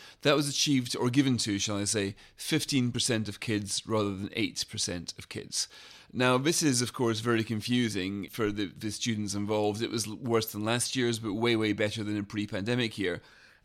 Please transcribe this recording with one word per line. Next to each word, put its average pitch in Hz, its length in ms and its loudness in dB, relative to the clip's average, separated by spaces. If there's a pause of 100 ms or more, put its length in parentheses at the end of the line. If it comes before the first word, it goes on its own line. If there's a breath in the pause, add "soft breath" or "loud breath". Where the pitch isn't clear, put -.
(220 loud breath)
that 147 120 6
was 143 140 2
achieved 135 480 2
or 123 140 0
given 131 280 4
to, 101 200 0
shall 104 180 -2
I 101 80 -2
say, 101 300 0 (220 soft breath)
fifteen 135 540 0
percent 113 380 0
of 101 100 -10
kids 104 480 -2
rather 104 300 0
than 98 160 -6
eight 98 380 -2
percent 90 480 -4
of - 100 -18
kids. - 400 -6 (460 loud breath)
Now, 127 220 6
this 143 260 2
is, 127 200 4
of 117 100 -2
course, 113 280 2
very 113 220 2
confusing 104 880 -2
for 107 220 0
the, 101 140 -2
the 87 240 -8
students 104 420 -2
involved. 104 480 0
It 117 100 0
was 107 160 -2
l-, 107 140 -8
worse 113 240 2
than 104 180 -6
last 120 320 0
year's, 120 240 2
but 110 140 -4
way, 113 240 4
way 110 160 4
better 104 320 0
than 104 140 -2
a 101 40 -2
pre-pandemic 107 760 -2
year. 87 240 0 (420 soft breath)